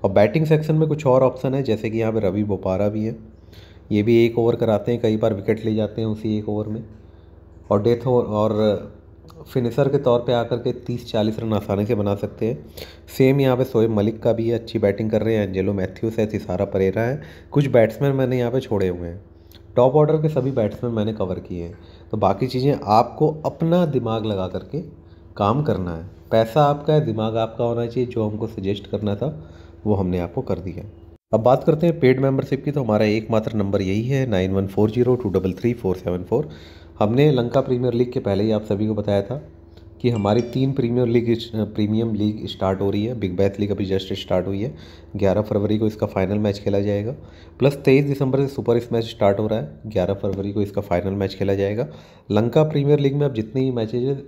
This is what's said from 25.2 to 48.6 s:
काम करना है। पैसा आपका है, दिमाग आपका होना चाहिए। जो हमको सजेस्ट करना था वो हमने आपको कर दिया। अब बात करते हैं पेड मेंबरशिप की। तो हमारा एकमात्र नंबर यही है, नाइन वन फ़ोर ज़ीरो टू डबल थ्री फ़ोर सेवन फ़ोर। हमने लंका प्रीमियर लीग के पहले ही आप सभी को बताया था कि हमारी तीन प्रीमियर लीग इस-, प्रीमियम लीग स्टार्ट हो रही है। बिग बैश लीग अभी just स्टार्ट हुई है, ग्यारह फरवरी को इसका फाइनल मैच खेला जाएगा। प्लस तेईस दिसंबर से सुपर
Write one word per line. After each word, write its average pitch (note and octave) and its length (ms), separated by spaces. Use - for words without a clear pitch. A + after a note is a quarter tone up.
काम A2 260
करना F2+ 340
है। F2 140
पैसा A2+ 340
आपका D3 300
है, D3 100
दिमाग A2 320
आपका A2+ 280
होना A#2 220
चाहिए। A#2+ 220
जो A2 200
हमको G#2+ 180
सजेस्ट G2 400
करना G#2 300
था D3 340
वो G#2 80
हमने F#2 240
आपको F2 240
कर F2+ 160
दिया। F2+ 320
अब A2 80
बात B2+ 220
करते D#3 220
हैं D#3+ 140
पेड C3 200
मेंबरशिप C3+ 440
की। D3 60
तो C#3 120
हमारा A2 220
एकमात्र A2 500
नंबर G2 280
यही G2 200
है, C3 240
नाइन F#2+ 260
वन G2 140
फ़ोर G#2 240
ज़ीरो B2 260
टू G#2+ 120
डबल F#2+ 240
थ्री A#2+ 200
फ़ोर F#2 240
सेवन F2+ 280
फ़ोर। C3 240
हमने B2+ 340
लंका B2 280
प्रीमियर B2+ 340
लीग B2 180
के C3 80
पहले G2+ 240
ही A2 60
आप G#2+ 140
सभी G#2 220
को A2 80
बताया G#2 280
था C#3 200
कि A#2+ 100
हमारी G#2+ 300
तीन C3 320
प्रीमियर B2 340
लीग A#2 240
इस-, A2+ 240
प्रीमियम G#2+ 600
लीग G#2+ 320
स्टार्ट G2 340
हो G2 100
रही G#2 140
है। A#2 160
बिग F2+ 160
बैश G2 240
लीग G2+ 100
अभी G2 160
just F#2+ 260
स्टार्ट F#2 340
हुई G2 160
है, C3+ 120
ग्यारह G2 260
फरवरी G#2 360
को A2 80
इसका G#2+ 200
फाइनल G2 320
मैच G#2 200
खेला G2+ 220
जाएगा। G#2 320
प्लस C#3+ 180
तेईस C#3 280
दिसंबर C#3 360
से C#3 60
सुपर A#2+ 320